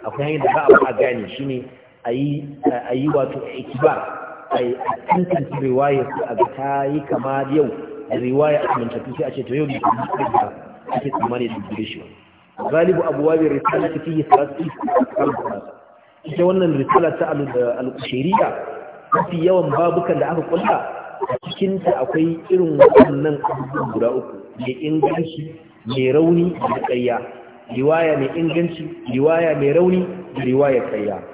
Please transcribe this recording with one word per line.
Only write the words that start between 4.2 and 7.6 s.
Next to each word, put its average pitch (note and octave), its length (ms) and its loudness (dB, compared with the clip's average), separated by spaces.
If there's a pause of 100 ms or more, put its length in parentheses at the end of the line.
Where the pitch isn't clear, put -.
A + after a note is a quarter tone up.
a - 100 0
yi, G3 140 -2
a F#3 180 -6 (160)
tantance F3+ 500 0
riwayar C3+ 460 0
su - 180 -6
a A#2 120 -6
ga A2 100 2 (100)
ta C#3 300 -2
yi D3 240 -2
kama C3+ 420 -2
yau D3 160 4 (420)